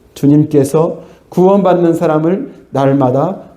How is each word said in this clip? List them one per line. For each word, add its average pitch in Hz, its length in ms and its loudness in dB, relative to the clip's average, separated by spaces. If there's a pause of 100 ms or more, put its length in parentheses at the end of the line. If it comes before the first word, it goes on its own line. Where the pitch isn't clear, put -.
(140)
"주님께서 147 880 0 (280)
구원받는 180 640 2
사람을 160 580 -2 (160)
날마다 135 720 -2 (160)